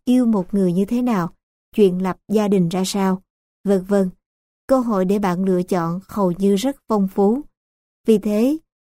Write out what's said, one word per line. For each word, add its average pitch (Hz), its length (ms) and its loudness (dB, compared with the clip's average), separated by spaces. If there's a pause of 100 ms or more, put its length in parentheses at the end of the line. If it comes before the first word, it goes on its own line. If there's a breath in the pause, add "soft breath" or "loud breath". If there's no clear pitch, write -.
yêu 247 200 2
một 208 280 -2
người 185 200 2
như 196 120 0
thế 240 160 -2
nào, 214 280 -2 (460)
chuyện 185 260 2
lập 185 160 -4 (100)
gia 214 200 0
đình 185 220 2
ra 185 160 -4
sao, 190 360 -2 (420)
vân 190 200 0
vân. 190 260 0 (580)
Cơ 262 120 2
hội 214 260 0
để 202 140 0
bạn 190 260 -2
lựa 180 180 0
chọn 175 440 -4
hầu 190 240 -2
như 196 240 0
rất 254 200 -2 (120)
phong 202 200 0
phú. 208 340 0 (640)
Vì 220 100 4
thế, 214 400 0 (380)